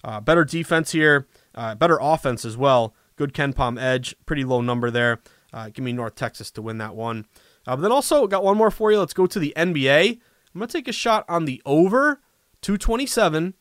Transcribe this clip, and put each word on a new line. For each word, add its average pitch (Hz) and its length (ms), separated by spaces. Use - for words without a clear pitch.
Uh, 110 160
better 156 240
defense 165 460
here, 151 380
uh, 113 220
better 160 220
offense 139 460
as 113 140
well. 127 360
Good 143 180
KenPom 135 480
edge, 127 340
pretty 143 180
low 127 160
number 120 300
there. 120 300
Uh, 110 180
give 131 140
me 123 80
North 117 240
Texas - 340
to - 120
win 110 160
that 110 160
one. 113 300
Uh, 127 80
but 139 80
then 214 100
also 285 340
got 196 180
one 202 120
more 214 140
for 214 220
you. 208 60
Let's 175 160
go 185 120
to 202 120
the 147 180
N 175 160
B 135 160
A. 160 200
I'm 233 120
gonna 202 120
take 285 220
a 226 40
shot 220 360
on 170 160
the 131 200
over 202 560
two 202 160
twenty-seven 196 840